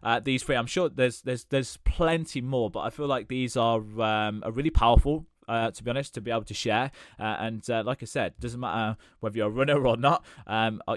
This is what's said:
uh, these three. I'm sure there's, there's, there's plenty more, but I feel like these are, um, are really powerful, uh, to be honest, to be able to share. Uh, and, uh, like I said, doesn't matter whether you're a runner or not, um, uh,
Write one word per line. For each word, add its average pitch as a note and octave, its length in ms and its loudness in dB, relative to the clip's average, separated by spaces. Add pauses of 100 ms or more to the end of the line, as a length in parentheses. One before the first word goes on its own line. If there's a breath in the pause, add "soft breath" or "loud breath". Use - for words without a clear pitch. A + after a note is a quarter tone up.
uh, A#2 200 0
these C3 200 0
three. C#3 140 0
I'm A#2+ 100 0
sure F3 220 0
there's, B2+ 360 0
there's, B2+ 220 -4
there's C3+ 380 -2
plenty E3 560 0
more, B2 300 0
but F2+ 120 -6
I A2 80 -2
feel D3 180 -6
like B2+ 200 -2
these B2+ 300 -2
are, A2+ 240 4
um, G#2+ 640 -2
are A2+ 60 -4
really C#3 180 -2
powerful, C3+ 560 6 (240)
uh, A2+ 220 0
to - 120 -14
be A#2+ 60 -6
honest, C#3 240 -4
to A2+ 80 -8
be A2+ 100 -6
able A2+ 140 -2
to - 80 -12
share. A#2+ 380 0 (280 loud breath)
Uh, A2 200 -4
and, A2+ 300 -6
uh, A2+ 160 0
like B2+ 160 -4
I A#2+ 40 -12
said, G#2+ 340 -4
doesn't A#2+ 220 -8
matter A2 340 -2 (240 soft breath)
whether G#2+ 160 -4
you're G#2+ 120 0
a - 20 0
runner C#3 360 2
or A#2 120 4
not, C#3 260 4 (240 loud breath)
um, A2 400 0
uh, A2+ 100 0